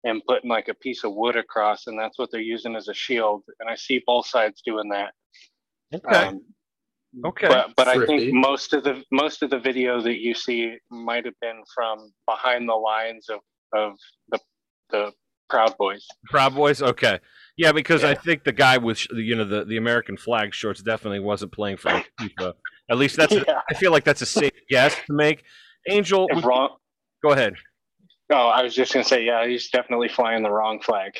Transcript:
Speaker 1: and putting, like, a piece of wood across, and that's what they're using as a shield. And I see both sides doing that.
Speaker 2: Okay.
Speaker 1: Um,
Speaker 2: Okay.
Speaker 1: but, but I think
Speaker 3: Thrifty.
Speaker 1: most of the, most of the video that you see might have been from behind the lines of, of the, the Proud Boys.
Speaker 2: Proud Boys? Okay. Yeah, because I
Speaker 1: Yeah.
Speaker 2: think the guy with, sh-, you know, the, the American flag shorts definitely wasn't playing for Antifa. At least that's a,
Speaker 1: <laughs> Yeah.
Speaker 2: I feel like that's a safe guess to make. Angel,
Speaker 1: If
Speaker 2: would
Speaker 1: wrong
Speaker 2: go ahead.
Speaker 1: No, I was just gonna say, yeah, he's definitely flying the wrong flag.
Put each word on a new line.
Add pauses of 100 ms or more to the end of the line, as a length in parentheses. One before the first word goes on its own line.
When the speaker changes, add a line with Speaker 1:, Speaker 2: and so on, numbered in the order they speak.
Speaker 1:
and
putting,
like,
a
piece
of
wood
across,
and
that's
what
they're
using
as
a
shield. (160)
And
I
see
both
sides
doing
that. (800)
Speaker 2:
Okay. (100)
Speaker 1:
Um, (800)
Speaker 2:
Okay.
Speaker 1:
but,
but
I (120)
think (160)
Speaker 3:
Thrifty.
Speaker 1:
most
of
the,
most
of
the
video
that
you
see (120)
might
have
been (120)
from (160)
behind
the
lines
of, (340)
of (320)
the, (480)
the (380)
Proud
Boys. (240)
Speaker 2:
Proud
Boys?
Okay. (380)
Yeah,
because
I
Speaker 1:
Yeah.
Speaker 2:
think
the
guy
with,
sh-,
you
know,
the,
the
American
flag
shorts
definitely
wasn't
playing
for
Antifa. (360)
At
least
that's
a,
Speaker 1:
<laughs>
Yeah. (100)
Speaker 2:
I
feel
like
that's
a
safe (180)
guess (100)
to
make. (460)
Angel,
Speaker 1:
If
Speaker 2:
would
Speaker 1:
wrong (460)
Speaker 2:
go
ahead. (720)
Speaker 1:
No,
I
was
just
gonna
say,
yeah,
he's
definitely
flying
the
wrong
flag.